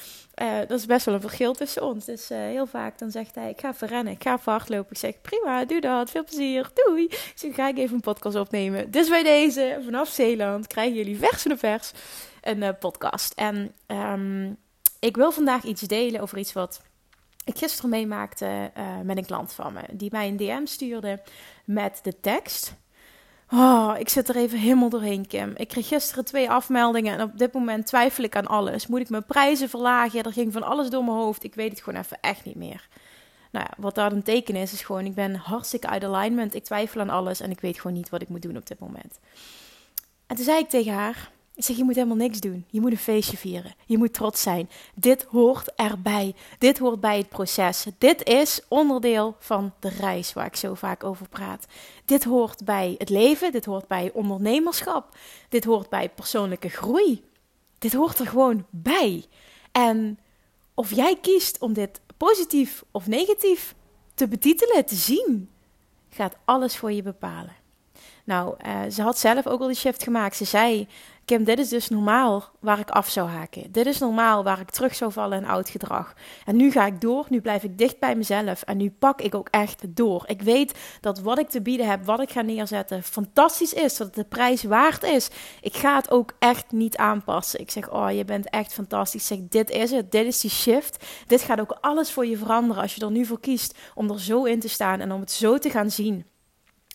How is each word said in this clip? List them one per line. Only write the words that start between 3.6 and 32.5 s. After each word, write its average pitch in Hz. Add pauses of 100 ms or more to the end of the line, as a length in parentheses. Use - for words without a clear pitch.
even 254
rennen, 226
ik -
ga 254
even 247
hardlopen." 214
Ik 208
zeg, -
"Prima, 262
doe 320
dat, 247
veel 320
plezier, 269
doei." 349
Ik -
zeg, 294
"Ga 269
ik 269
even 254
een 233
podcast 208
opnemen." 202
Dus 320
bij 330
deze, 285
vanaf 247
Zeeland, 214
krijgen 233
jullie 208
vers 415
en 269
vers 220 (500)
een, 208
eh, 196 (100)
podcast. -
En, 208 (120)
ehm, 196 (480)
ik 226
wil 294
vandaag 269
iets 220
delen 214
over 196
iets 196
wat 185 (640)
ik 233
gisteren 311
meemaakte, 208
eh, 208 (180)
met 190
een 185
klant -
van -
me. - (100)
Die 202
mij 214
een 202
D 202
M 240
stuurde 214 (440)
met 202
de 185
tekst: - (760)
"Oh, 240
ik 226
zit 254
er 240
even 240
helemaal 240
doorheen, 208
Kim. 202
Ik -
kreeg -
gisteren 269
twee 262
afmeldingen 233
en 208
op 214
dit 247
moment 226
twijfel 254
ik 214
aan 202
alles. 214
Moet 247
ik 240
mijn 214
prijzen 277
verlagen? 240
Er 220
ging 220
van 226
alles 269
door 254
mijn 226
hoofd. 214
Ik -
weet 220
het 208
gewoon 185
even -
echt -
niet -